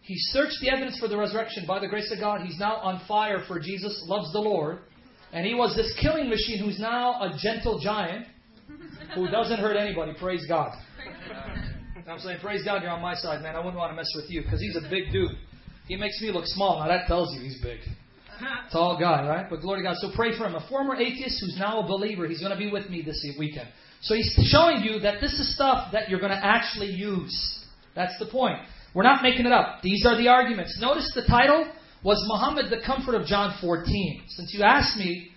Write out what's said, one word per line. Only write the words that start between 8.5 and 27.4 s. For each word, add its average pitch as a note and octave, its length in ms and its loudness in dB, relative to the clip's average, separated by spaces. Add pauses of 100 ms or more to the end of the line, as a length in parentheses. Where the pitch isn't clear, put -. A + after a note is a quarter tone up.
who F#3 140 0
doesn't A3+ 300 0
hurt G#3 180 2
anybody. E3+ 420 -2
Praise F3+ 280 -4
God. D#3 300 0 (1300)
I'm E3+ 100 -10
saying, F3+ 220 -8
praise G3+ 240 -4
God, G3 160 0
you're F3 100 -4
on E3+ 100 -4
my F3+ 120 -4
side, D#3 300 -6
man. D#3+ 120 -8
I E3 40 -4
wouldn't F3 180 -6
want E3+ 140 -2
to D#3+ 40 -10
mess D#3+ 200 -6
with D3+ 140 -10
you, E3 140 2
'cause - 160 6
he's G3 160 0
a E3 140 0
big F#3 220 2
dude. F3+ 260 4 (500)
He F#3 80 -4
makes G3+ 240 -4
me G#3+ 120 -2
look F3 160 0
small. F#3 320 2
Now, D#3 80 0
that F3+ 200 4
tells F3 280 2
you B2 60 -10
he's B2+ 200 -10
big. A#2+ 180 -8 (920)
Tall E3+ 260 2
guy, D3+ 300 4
right? F3 220 -2
But D#3+ 120 -8
glory F#3+ 200 -2
to - 20 -4
God. C#3+ 140 -2
So G3 180 -6
pray A3+ 200 0
for A3 120 -4
him. F3 80 -4
A D#3 120 -10
former C4+ 280 -2
atheist B3+ 440 -4
who's F3+ 180 -6
now G#3+ 220 -2
a F#3 80 -2
believer. G3 400 -2
He's D#3 140 -6
gonna F#3+ 160 -4
be G3+ 140 -4
with G3 180 -4
me E3+ 140 -6
this D3 200 -6 (140)
weekend. D3+ 300 -6 (340)
So - 140 0
he's - 180 0 (180)
showing D4+ 320 8
you A3 180 0
that G#3 200 0
this C#4+ 120 -2
is C#4+ 200 -4
stuff C4+ 380 2
that G#3 180 -2
you're F#3 100 0
gonna G3 220 -2
actually G#3 500 2
use. F#3+ 720 -6 (280)